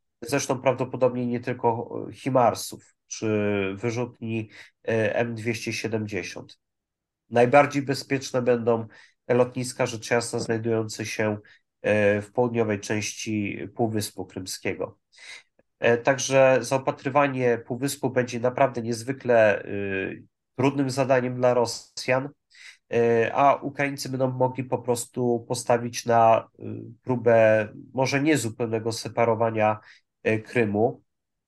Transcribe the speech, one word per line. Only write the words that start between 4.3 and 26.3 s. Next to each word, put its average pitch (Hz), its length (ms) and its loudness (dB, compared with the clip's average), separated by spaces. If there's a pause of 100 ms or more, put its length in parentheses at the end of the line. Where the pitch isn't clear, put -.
e, 110 280 0
M 120 180 0
dwieście 113 380 -6
siedemdziesiąt. 107 880 -8 (680)
Najbardziej 135 500 6
bezpieczne 131 600 -4
będą 117 440 2 (420)
lotniska, 123 580 0
rzecz 113 240 -8
jasna, 120 280 0
znajdujące 110 680 -4
się, 107 320 -2 (440)
e, 104 400 2
w - 100 -20
południowej 113 480 0
części 104 800 -6 (160)
Półwyspu 107 520 -4
Krymskiego. - 720 -8 (800)
E, 120 200 2
także 131 640 4
zaopatrywanie 131 1000 0
Półwyspu 127 520 -6
będzie 123 300 -2
naprawdę 123 420 0
niezwykle, 117 840 2
y, 98 600 -4 (300)
trudnym 135 360 0
zadaniem 127 440 0
dla 123 200 2
Rosjan, 127 760 -2 (640)
y, 117 420 2
a 139 200 6
Ukraińcy 139 540 -6
będą 131 220 -2
mogli 127 340 -2
po 127 140 -2
prostu 120 680 -2
postawić 120 580 -2
na, 113 420 6 (100)